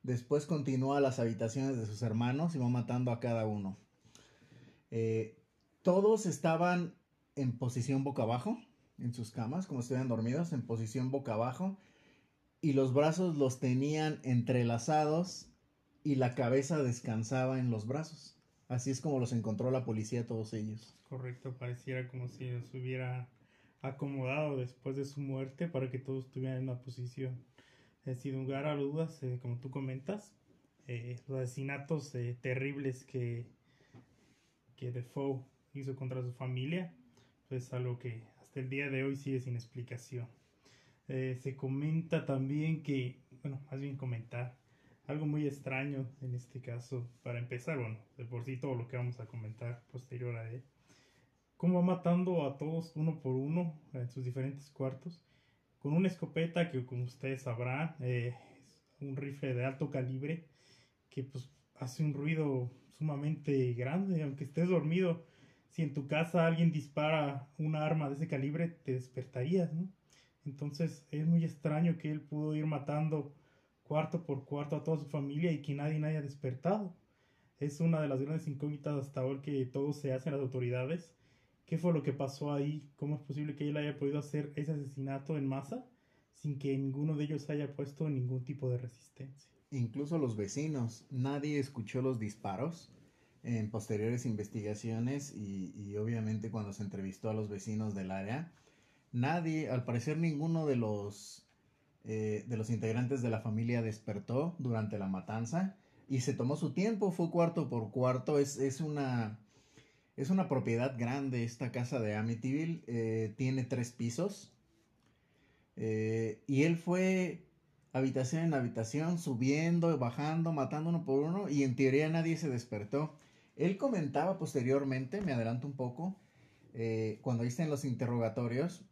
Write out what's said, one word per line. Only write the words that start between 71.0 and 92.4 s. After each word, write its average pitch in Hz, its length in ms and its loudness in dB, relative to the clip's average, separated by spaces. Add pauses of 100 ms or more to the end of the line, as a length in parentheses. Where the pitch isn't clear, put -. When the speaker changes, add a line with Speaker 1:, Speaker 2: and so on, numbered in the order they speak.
Speaker 2:
es 156 160 0
muy 165 180 6
extraño 160 540 2
que 151 120 -2
él 151 100 -2
pudo 151 340 -2
ir 156 100 2
matando 151 720 0 (480)
cuarto 156 420 0
por 135 200 -2
cuarto 143 320 -2
a 143 60 -4
toda 160 140 2
su 147 80 -6
familia 147 460 0
y 143 100 0
que 143 140 -2
nadie, 151 240 0
nadie 156 180 0
haya 143 80 -2
despertado. 175 680 -2 (640)
Es 143 220 -4
una 165 200 4
de 147 60 2
las 135 120 2
grandes 147 280 -2
incógnitas 147 480 -2
hasta 135 280 -2
hoy 139 180 0
que 139 260 0
todo 139 260 0
se 143 180 -2
hace 131 180 0
en 143 60 0
las 143 60 0
autoridades, 127 720 -2 (540)
¿Qué 165 100 0
fue 170 160 4
lo 151 80 4
que 131 120 2
pasó 143 400 -2
ahí? 147 420 0
¿Cómo 147 220 -2
es - 40 -8
posible 147 340 -4
que 147 140 -2
él 147 60 0
haya 147 240 -2
podido 143 180 2
hacer 147 380 -2
ese 151 160 -2
asesinato 139 640 -2
en 139 80 0
masa 135 400 -2 (480)
sin 143 240 -4
que 139 200 0
ninguno 139 380 2
de 147 100 2
ellos 147 240 -2
haya 147 260 -2
puesto 151 340 -2
ningún 127 360 0
tipo 131 240 -2
de 123 80 2
resistencia? - 720 -12 (180)
Speaker 1:
Incluso 139 480 0
los 120 200 2
vecinos, 123 760 -2
nadie 139 480 0
escuchó 127 420 -2
los 131 180 0
disparos 107 720 -4 (520)